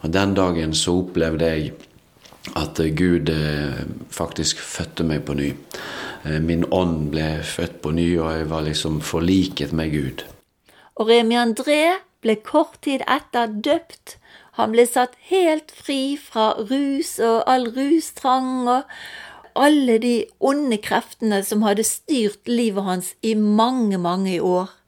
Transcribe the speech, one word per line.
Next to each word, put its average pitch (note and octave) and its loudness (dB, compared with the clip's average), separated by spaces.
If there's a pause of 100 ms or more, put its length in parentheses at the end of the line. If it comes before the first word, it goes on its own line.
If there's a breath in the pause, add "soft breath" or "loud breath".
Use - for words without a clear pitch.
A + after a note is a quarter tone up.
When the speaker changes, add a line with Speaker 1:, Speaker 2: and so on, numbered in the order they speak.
Speaker 1:
Og D#2+ -4
den G2 2
dagen E2 0
så F2+ 0
opplevde E2 0
jeg D#2 -4 (840)
at - -2 (160)
Gud, E2+ 2
eh, D2 -2 (260)
faktisk - -6
fødte - -6
meg D#2 -2
på C#2+ -4
ny. C#2+ -2 (720 loud breath)
Eh, D#2 -2
min E2 0
ånd E2 0
ble D#2 -4
født - -8
på D#2 -4
ny, E2+ 0 (120)
og D#2+ -2
jeg D#2+ -4
var D#2+ -2
liksom D2+ -2
forliket E2+ 0
med D#2+ -2
Gud. C#2 -6 (720 soft breath)
Speaker 2:
Og A3 0
Remi A#3 6
André D4 2 (240)
ble A3 2
kort D#4 0
tid C4+ -2
etter A#3+ 0
døpt. C#4 -4 (400 loud breath)
Han A3 2
ble A#3 8
satt B3 0 (160)
helt E4 2
fri C#4 -4
fra - 0
rus C#4 -2
og A3+ 2
all B3+ 2
rustrang C4 0
og B3+ 2 (760 loud breath)
alle C#4 4
de A#3+ 2 (240)
onde C4+ 0
kreftene G#3 -2
som G#3+ 0
hadde G#3 2
styrt A3+ -2
livet A3+ 0
hans F#3 -4
i A3 0
mange, G#3+ 2
mange F3+ 0
år. F#3 0 (120)